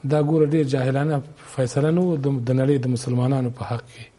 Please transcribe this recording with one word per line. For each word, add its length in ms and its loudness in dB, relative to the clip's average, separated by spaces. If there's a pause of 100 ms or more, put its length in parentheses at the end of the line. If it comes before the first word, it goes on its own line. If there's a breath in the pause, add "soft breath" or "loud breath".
دا 180 2
ګوره 320 2
ډېر 200 2
جاهلانه 480 0 (340)
فیصله 360 0
نه 100 2
وه 160 0
د، 100 -2 (220)
د 100 2
نړۍ 240 4
د 120 0
مسلمانانو 680 0
په 100 -8
حق 220 -6
کې 120 -18 (140)